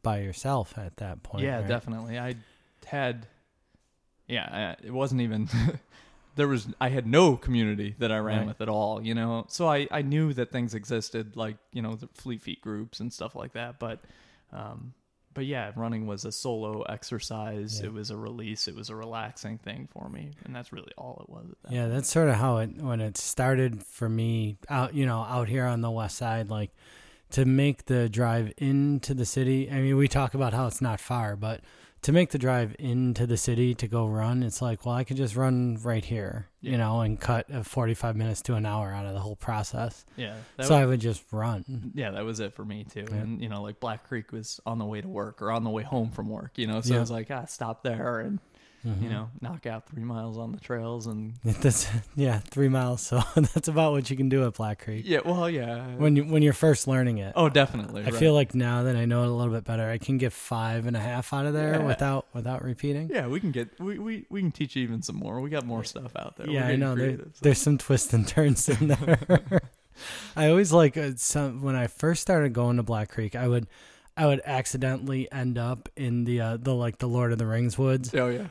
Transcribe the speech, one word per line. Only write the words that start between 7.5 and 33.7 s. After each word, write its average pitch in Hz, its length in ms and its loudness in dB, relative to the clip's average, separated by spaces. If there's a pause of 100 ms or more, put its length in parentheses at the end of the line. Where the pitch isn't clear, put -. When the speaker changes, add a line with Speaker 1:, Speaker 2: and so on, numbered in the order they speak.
Speaker 2:
that 117 140 0
I 110 60 0
ran 107 220 0
Speaker 1:
Right. 107 80 -2
Speaker 2:
with 110 120 -6
at 110 80 -4
all, 107 360 0
you 113 100 -2
know? 113 340 -2
So 170 200 -2
I, 143 220 2
I 147 120 -2
knew 147 320 2
that 123 160 -2
things 120 240 -4
existed, 107 640 -6
like, 110 200 -6 (160)
you 120 100 -6
know, 110 140 -6
the 123 180 -14
Fleet 120 280 -10
Feet - 200 -10
groups 107 380 -8
and 120 120 -8
stuff - 220 -10
like - 180 -12
that. 120 260 -12
But, 113 220 -8 (520)
um, 117 420 -14 (400)
but 135 120 -6
yeah, 120 300 -6
running 113 300 -4
was 101 180 -8
a 110 80 -10
solo 110 500 -6
exercise. 107 960 -8
Speaker 1:
Yeah. 101 60 -6
Speaker 2:
It 107 60 -8
was 107 180 -10
a 107 60 -10
release. 110 520 -8
It 87 60 -12
was 107 160 -12
a 110 60 -12
relaxing 113 640 -10
thing 127 320 -12
for - 180 -14
me. 143 240 -12 (120)
And 131 100 -12
that's 123 180 -14
really - 240 -16
all 127 300 -16
it - 60 -20
was - 180 -18
at - 120 -20
that - 100 -12
Speaker 1:
Yeah, 120 100 -2
Speaker 2:
point. 117 120 -2
Speaker 1:
that's 135 160 -2
sort 160 180 4
of 123 80 4
how 117 220 2
it, 113 240 -4
when 120 180 -2
it 107 160 -4
started 127 680 0
for - 260 -6
me 113 480 0 (120)
out, 131 260 0
you 135 120 2
know, 113 160 0
out 120 260 -2
here 127 160 0
on 120 160 0
the 117 100 -2
west 113 260 -4
side, 113 340 -2
like, 107 200 -4 (600)
to 131 160 4
make 135 400 4
the 120 240 2
drive 117 480 0
into 139 560 2
the 123 100 0
city. 131 460 0
I 139 100 -4
mean, 135 160 4
we 139 100 6
talk 135 280 2
about 131 180 0
how 123 140 0
it's 113 160 -4
not 110 180 0
far, 113 340 -2
but 110 280 -6 (400)
to 139 100 4
make 175 180 6
the 151 80 -2
drive 123 400 2
into 123 480 0
the 117 120 2
city 123 380 2